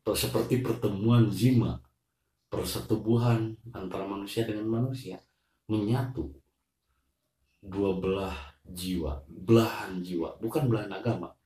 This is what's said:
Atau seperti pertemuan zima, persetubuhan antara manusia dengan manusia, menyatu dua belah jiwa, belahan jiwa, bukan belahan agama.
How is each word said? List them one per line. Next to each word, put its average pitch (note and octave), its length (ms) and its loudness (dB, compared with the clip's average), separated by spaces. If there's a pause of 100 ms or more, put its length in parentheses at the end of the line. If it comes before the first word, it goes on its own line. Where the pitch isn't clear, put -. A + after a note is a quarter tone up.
Atau G#2+ 160 0
seperti A#2+ 480 0
pertemuan A2+ 640 4
zima, G2+ 540 2 (680)
persetubuhan A2 1040 0 (160)
antara F#2+ 360 -8
manusia G2 400 -4
dengan G#2+ 200 -4
manusia, A2+ 560 -4 (480)
menyatu G#2+ 640 -2 (1300)
dua G2 320 0
belah F#2+ 420 -2 (300)
jiwa, F2+ 600 -4
belahan F#2+ 760 2
jiwa, E2+ 400 -4
bukan C3+ 240 0
belahan G#2 240 0
agama. F#2+ 400 -4 (160)